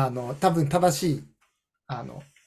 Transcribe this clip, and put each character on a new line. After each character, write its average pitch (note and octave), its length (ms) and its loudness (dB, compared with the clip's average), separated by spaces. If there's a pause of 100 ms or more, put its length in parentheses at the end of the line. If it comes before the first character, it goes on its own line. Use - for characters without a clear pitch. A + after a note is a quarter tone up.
あ B2 40 -2
の、 B2 240 -6
多 F#3+ 160 2
分 D#3+ 180 2
正 F3 300 2
し E3+ 200 0
い、 - 60 -16 (640)
あ A#2+ 160 -10
の、 B2 200 -14 (240)